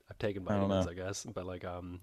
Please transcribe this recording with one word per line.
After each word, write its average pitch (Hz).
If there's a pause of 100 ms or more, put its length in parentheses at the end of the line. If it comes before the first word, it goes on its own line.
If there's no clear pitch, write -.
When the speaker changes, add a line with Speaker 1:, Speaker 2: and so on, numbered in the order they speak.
(100)
Speaker 1:
I've -
taken 98
Speaker 2:
I 95
don't 98
Speaker 1:
vitamins, 95
Speaker 2:
know. 87
Speaker 1:
I -
guess, 92 (100)
but, 92
like, 92
um, 90